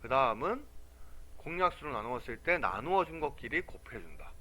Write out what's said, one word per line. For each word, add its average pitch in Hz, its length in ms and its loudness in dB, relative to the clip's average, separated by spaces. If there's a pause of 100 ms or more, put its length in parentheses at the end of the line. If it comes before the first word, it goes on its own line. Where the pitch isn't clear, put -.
그 147 60 -10
다음은 135 560 4 (720)
공약수로 165 540 0
나누었을 117 460 -4
때 175 200 4
나누어준 151 640 2
것끼리 143 420 -2
곱해준다. - 800 -10